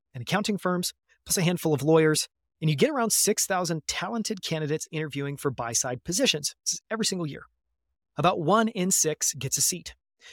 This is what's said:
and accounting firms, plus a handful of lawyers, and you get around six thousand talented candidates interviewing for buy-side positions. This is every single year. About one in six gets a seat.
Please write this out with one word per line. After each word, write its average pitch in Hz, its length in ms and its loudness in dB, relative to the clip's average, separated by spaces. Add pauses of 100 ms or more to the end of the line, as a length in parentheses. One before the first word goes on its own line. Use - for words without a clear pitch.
(160)
and 123 80 -10
accounting 202 340 -2
firms, 180 380 -2 (320)
plus - 100 0
a 185 60 2
handful 165 320 2
of 131 80 -4
lawyers, 156 440 6 (320)
and 160 120 2
you 147 40 2
get 202 140 4
around 233 220 0
six - 340 2
thousand 175 400 -2
talented 208 560 -4
candidates 156 500 -4
interviewing 143 460 -6
for 139 140 -2
buy-side 120 520 -4
positions. 175 520 -2 (100)
This - 80 -2
is - 160 -8
every 220 160 -4
single 175 220 -4
year. - 160 -10 (760)
About 175 220 2
one 214 300 4
in 190 200 -2
six - 460 0
gets 135 240 -4
a - 20 0
seat. - 320 -4 (400)